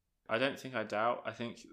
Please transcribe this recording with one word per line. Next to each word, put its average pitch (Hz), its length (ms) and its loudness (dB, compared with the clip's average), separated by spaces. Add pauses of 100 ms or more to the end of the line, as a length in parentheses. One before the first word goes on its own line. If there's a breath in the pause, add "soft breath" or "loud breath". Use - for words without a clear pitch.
(280)
I 113 100 4
don't 135 220 0
think 131 160 -6
I 113 80 2
doubt. 107 420 2
I 117 60 -4
think 117 300 -6 (120)